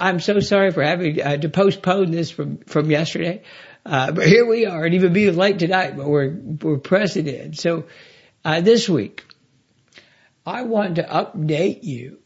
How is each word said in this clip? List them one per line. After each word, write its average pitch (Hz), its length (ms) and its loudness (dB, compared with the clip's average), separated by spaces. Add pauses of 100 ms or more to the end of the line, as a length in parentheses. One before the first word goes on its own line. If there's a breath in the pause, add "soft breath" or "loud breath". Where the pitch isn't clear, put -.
I'm 180 180 0
so 202 220 0
sorry 196 300 2
for 165 120 0
having, 165 380 0
uh, 143 160 -2
to 156 140 -2
postpone 190 600 2
this 165 180 -4
from, 143 300 -8
from 156 300 -2
yesterday. 165 520 -2 (420 loud breath)
Uh, 139 280 -2
but 165 140 2
here 226 200 8
we 226 180 2
are, 170 220 -4
and 170 80 2
even 185 180 4
being 196 240 2
late 190 220 2
tonight, 170 400 0
but 139 100 -8
we're, 147 260 0
we're 156 440 -4
pressing 185 480 0
in. 143 260 -10
So, 165 320 -4 (580 loud breath)
uh, 160 200 0
this 226 260 4
week, 143 380 -2 (1200 soft breath)
I 214 160 -6
want 208 320 -2
to 165 80 -2
update 160 840 -2
you 127 420 -10